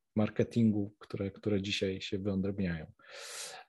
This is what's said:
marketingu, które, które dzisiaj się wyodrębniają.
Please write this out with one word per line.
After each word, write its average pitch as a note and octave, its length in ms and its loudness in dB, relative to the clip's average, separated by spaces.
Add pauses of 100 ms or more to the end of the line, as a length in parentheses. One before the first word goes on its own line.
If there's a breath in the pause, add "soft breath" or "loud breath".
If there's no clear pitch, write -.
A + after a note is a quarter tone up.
(160)
marketingu, G#2+ 840 4
które, - 320 -6
które G#2 320 0
dzisiaj F#2+ 380 0
się - 180 -4
wyodrębniają. F#2+ 680 0 (840 loud breath)